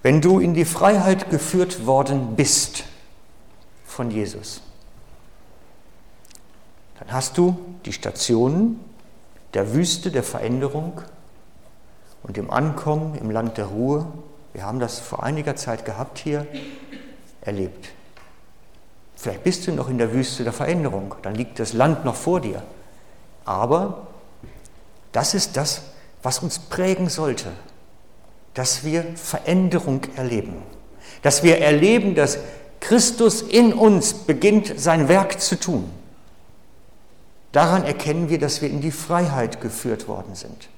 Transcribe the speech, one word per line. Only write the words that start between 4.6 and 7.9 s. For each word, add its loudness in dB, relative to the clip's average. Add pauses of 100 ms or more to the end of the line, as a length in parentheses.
dann -14
hast -4
du 4 (280)
die -8